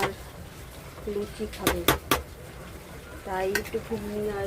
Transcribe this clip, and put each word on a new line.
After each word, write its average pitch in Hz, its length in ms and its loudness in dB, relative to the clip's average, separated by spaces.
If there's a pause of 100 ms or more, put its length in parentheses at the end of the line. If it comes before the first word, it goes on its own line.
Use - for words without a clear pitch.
আর 196 80 6 (1040)
লুচি 208 320 0 (120)
খাবে, 175 260 2 (1400)
তাই 190 220 4 (140)
একটু - 160 -2 (100)
ঘুগনি 214 340 0 (140)
আর - 100 2